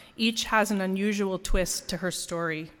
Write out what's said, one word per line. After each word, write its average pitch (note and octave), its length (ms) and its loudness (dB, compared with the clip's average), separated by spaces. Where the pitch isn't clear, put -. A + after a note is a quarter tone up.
Each A3+ 260 2
has G#3+ 280 4
an G3 100 0
unusual F#3+ 580 0
twist - 480 0
to F3+ 100 -6
her F3 140 -2
story. D#3+ 580 -6